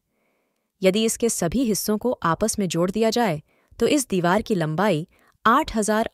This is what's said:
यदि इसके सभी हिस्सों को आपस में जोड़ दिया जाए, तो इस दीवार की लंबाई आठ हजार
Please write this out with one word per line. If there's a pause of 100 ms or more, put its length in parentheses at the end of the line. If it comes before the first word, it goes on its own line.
(800)
यदि
इसके
सभी
हिस्सों
को
आपस
में
जोड़
दिया
जाए, (380)
तो
इस
दीवार
की
लंबाई (380)
आठ
हजार